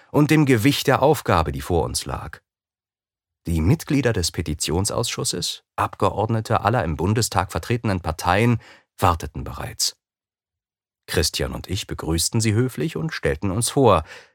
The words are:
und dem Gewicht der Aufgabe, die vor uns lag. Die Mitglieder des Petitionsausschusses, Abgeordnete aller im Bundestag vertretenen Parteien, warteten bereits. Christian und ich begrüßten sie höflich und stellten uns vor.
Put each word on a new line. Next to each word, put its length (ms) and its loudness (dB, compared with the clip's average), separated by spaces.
und 220 4
dem 120 6
Gewicht 440 4
der 120 4
Aufgabe, 520 2
die 80 -6
vor 240 0
uns 200 -6
lag. 360 -10
Die 140 0
Mitglieder 520 2
des 200 -2
Petitionsausschusses, 1300 -4
Abgeordnete 840 -2
aller 200 2
im 140 -2
Bundestag 560 0
vertretenen 480 -2
Parteien, 580 2
warteten 460 -2
bereits. 520 -6
Christian 460 -2
und 160 -10
ich 180 -6
begrüßten 540 -2
sie 140 2
höflich 420 -2
und 160 -4
stellten 400 -2
uns 180 -2
vor. 320 4